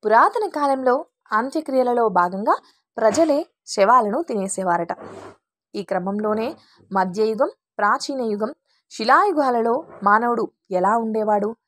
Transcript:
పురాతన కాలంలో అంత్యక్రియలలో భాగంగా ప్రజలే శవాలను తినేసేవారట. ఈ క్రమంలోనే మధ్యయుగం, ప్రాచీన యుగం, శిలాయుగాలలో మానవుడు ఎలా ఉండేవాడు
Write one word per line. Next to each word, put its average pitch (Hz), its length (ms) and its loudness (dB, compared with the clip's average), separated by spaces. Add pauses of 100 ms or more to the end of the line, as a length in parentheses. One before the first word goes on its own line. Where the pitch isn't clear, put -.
పురాతన 269 400 4 (140)
కాలంలో 262 360 0 (380)
అంత్యక్రియలలో 247 760 0
భాగంగా 190 480 0 (400)
ప్రజలే 285 420 2 (280)
శవాలను 220 600 2
తినేసేవారట. 190 640 -4 (840)
ఈ 208 80 -6
క్రమంలోనే 208 680 -4 (420)
మధ్యయుగం, 214 600 0 (280)
ప్రాచీన 262 420 -2 (120)
యుగం, 214 200 -4 (400)
శిలాయుగాలలో 254 840 2 (340)
మానవుడు 233 360 2 (340)
ఎలా 185 140 2 (120)
ఉండేవాడు 214 460 0 (180)